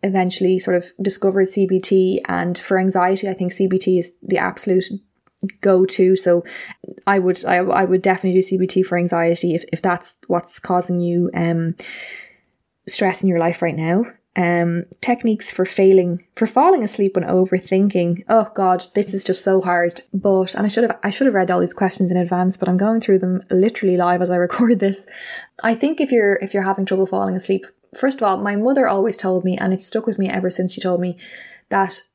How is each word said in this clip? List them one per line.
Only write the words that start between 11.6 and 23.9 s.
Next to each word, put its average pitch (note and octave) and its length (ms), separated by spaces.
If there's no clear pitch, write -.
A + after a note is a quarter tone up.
stress F#3 340
in F#3+ 60
your E3+ 120
life E3+ 200
right E3+ 160
now. E3+ 280
Um, E3+ 480
techniques A#3 480
for F#3 160
failing, F#3 580
for A3 120
falling D4 360
asleep G3+ 320
when F3 100
overthinking. F#3 1040
Oh A3 260
God, F#3 400
this G3+ 180
is F#3+ 100
just F#3 220
so F#3+ 160
hard. F3 400
But, F#3+ 400
and G3+ 100
I G#3+ 40
should A#3 160
have, - 180
I G3+ 80
should G3+ 160
have A#3 80
read F#3 160
all F3+ 100
these F3 140
questions F#3 360
in F3+ 60
advance, F3+ 400
but F#3 140
I'm F#3 80
going A3+ 240
through G3 160
them F#3 320
literally F#3+ 480